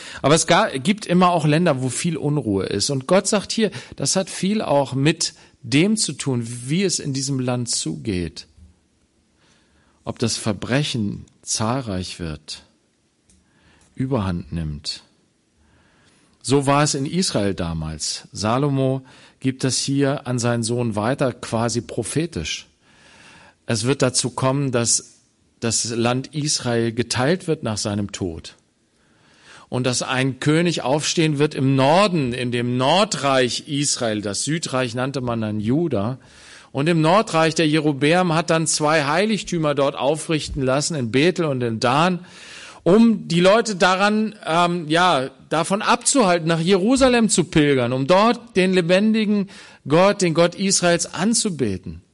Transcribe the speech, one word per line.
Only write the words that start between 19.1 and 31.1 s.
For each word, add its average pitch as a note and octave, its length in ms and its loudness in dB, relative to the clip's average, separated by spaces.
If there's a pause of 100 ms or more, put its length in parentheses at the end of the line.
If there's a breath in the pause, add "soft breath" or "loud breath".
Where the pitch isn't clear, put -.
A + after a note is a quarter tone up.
gibt C3 220 -4
das C3 160 -2
hier C#3 480 -2
an B2+ 120 -4
seinen A#2+ 240 0
Sohn A#2 340 -2
weiter, B2 360 0
quasi A#2 500 -4
prophetisch. - 840 -6 (1000 soft breath)
Es A2+ 180 -2
wird C3 160 0
dazu B2+ 300 0
kommen, C3 420 -2
dass - 460 -2 (420)
das A2 300 -2
Land A#2+ 440 -2
Israel A#2+ 580 -2
geteilt B2+ 540 -2
wird D#3 160 -2
nach G#2+ 160 -4
seinem G2+ 340 -4
Tod. E2 440 -8 (1120 soft breath)
Und B2+ 140 -4
dass B2 180 -2
ein C3 360 -2
König D#3+ 440 0
aufstehen D3+ 560 0